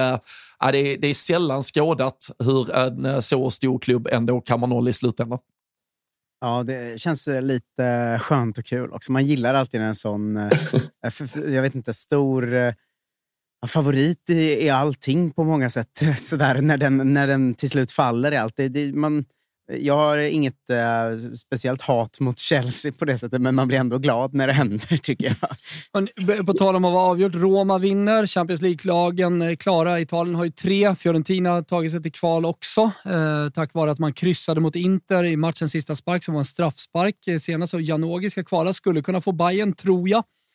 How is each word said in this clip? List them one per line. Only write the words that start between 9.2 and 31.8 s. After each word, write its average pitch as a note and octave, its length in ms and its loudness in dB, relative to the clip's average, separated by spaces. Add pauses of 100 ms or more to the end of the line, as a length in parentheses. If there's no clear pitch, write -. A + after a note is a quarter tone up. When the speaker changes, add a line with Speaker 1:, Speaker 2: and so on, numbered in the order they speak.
Speaker 2:
gillar C3 280 2
alltid B2+ 280 0
en A2 140 -2
sån, G#2+ 420 -4
eh, G#2 80 -2
Speaker 1:
<laughs> D3 280 0
Speaker 2:
eh, D3 80 2 (260)
f-, - 140 -8
f-, C#3 140 -10 (120)
jag C3+ 140 0
vet C3+ 140 -2
inte, A#2+ 180 -6
stor, C3 640 0
eh, B2 180 2 (960)
favorit C#3+ 600 2
i, D#3+ 360 2
i D3+ 40 2
allting C#3+ 640 0
på E3 120 -2
många D3+ 260 0
sätt. - 360 -4
<laughs> D3 120 2
Sådär, C3+ 440 0
när D3 160 4
den, C3+ 360 2
när C#3+ 140 2
den C3+ 260 2
till C3+ 160 -4
slut C3 220 0
faller B2+ 400 2
i C#3+ 60 0
allt. A2 200 -2
Det, C3+ 120 0
det, C#3 240 -4
man, D3 320 -2 (540)
jag C#3 180 0
har D3+ 200 4
inget, D3 520 -2
eh, A#2 640 -2
speciellt B2+ 460 -4
hat A#2 380 -2
mot B2+ 200 -2
Chelsea C3 520 0
på D#3 140 -6
det C3+ 120 0
sättet, A#2+ 240 -2
men C3 140 2
man C3+ 120 2
blir C3 100 2
ändå B2+ 200 0
glad C3+ 360 0
när C3+ 140 2
det C3+ 60 4
händer, C3 440 0
<laughs> - 60 -2
tycker - 220 -4
jag. B2 240 -2 (440)
Speaker 3:
Men G3 140 0 (200)
b-, G3+ 160 2
på F#3 100 0
tal F#3+ 220 4
om F#3 100 2
att F3 80 2
vara F#3 100 4
avgjort, F3+ 320 2
Roma F#3+ 420 2
vinner, G3+ 500 2
Champions E3+ 340 -2
League-lagen F3 800 0
är E3 140 0
klara. F3 440 2
Italien E3+ 360 -2
har E3+ 80 -2
ju E3+ 80 -2
tre, G3 440 2
Fiorentina F3 540 0
har F3 120 0
tagit E3 300 -2